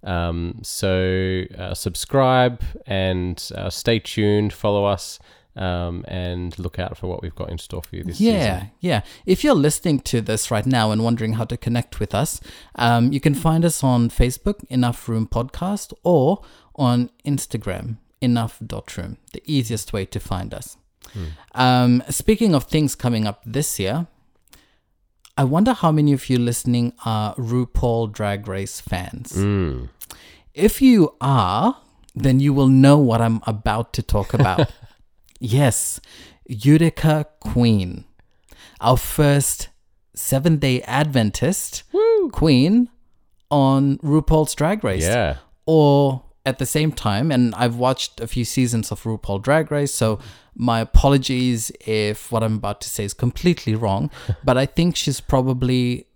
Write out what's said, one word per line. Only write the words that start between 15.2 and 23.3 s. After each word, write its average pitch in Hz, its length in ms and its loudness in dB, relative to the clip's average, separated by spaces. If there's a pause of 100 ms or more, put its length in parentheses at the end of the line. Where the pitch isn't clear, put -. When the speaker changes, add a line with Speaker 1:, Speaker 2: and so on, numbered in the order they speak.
Speaker 2:
Podcast, 175 680 -6 (120)
or 170 380 2 (340)
on 123 340 0 (160)
Instagram, 113 720 -6 (240)
enough 117 440 0
dot - 320 -12
room, 92 200 -10 (160)
the - 140 -16
easiest 120 460 -4
way 98 140 -4
to - 140 -8
find 95 340 -8
us. - 220 -16 (360)
Speaker 1:
Hmm. 95 120 -10 (320)
Speaker 2:
Um, 123 520 4
speaking 220 460 2
of 131 100 2
things 151 300 0
coming 113 320 -2
up 104 180 -8